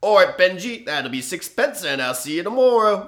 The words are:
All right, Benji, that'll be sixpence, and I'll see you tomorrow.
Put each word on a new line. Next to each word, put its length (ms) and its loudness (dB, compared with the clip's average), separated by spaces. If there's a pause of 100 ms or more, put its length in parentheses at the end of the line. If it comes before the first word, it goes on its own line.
All 140 2
right, 240 4
Benji, 460 0
that'll 260 -6
be 100 -6
sixpence, 600 -6
and 180 -4
I'll 140 -2
see 220 -6
you 80 -4
tomorrow. 640 2